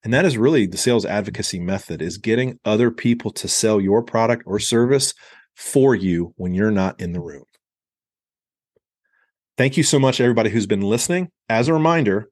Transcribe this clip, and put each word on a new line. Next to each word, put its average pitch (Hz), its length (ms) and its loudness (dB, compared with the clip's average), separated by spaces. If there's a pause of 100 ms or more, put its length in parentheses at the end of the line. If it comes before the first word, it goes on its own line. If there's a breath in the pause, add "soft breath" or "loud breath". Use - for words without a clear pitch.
And 113 100 -4
that 151 120 4
is 135 140 2
really 123 280 2
the 92 100 -8
sales 117 280 0
advocacy 98 560 -6
method, 87 420 -6
is 85 160 -8
getting 117 460 -2
other 110 260 2
people 117 420 -2
to - 160 -12
sell 107 320 0
your 101 220 2
product 117 440 0
or 98 120 -4
service 123 560 0 (400 soft breath)
for 135 400 2
you 87 420 -2
when 90 180 -6
you're 104 160 0
not 95 300 -2
in 87 120 -8
the 87 80 -6
room. 73 240 -16 (2000)
Thank 135 200 2
you 165 60 2
so 143 160 2
much, 135 220 2
everybody 117 300 4
who's 107 160 0
been 101 160 0
listening. 170 480 -2 (180)
As 117 200 0
a 165 40 2
reminder 156 600 0